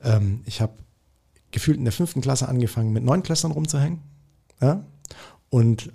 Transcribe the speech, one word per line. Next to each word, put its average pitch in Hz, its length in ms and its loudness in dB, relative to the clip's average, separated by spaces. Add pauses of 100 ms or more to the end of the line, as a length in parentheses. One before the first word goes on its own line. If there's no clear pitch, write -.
ähm, 104 420 2
ich - 160 -8
hab 107 160 -4 (720)
gefühlt 147 300 0
in 131 60 -2
der 110 60 2
fünften 165 300 -2
Klasse 135 260 0
angefangen, 117 460 0
mit 120 100 0
Neunklässlern 160 480 0
rumzuhängen. 151 460 -2 (640)
Ja? 156 220 2 (640)
Und 117 460 4